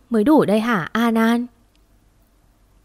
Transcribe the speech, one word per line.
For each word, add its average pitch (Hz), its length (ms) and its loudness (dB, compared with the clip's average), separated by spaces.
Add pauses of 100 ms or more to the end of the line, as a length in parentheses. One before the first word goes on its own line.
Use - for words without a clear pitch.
(100)
mới 220 140 0
đủ 277 200 4
đây 208 160 0
hả 220 320 -4
An 233 220 -2
An?" 233 320 0 (1400)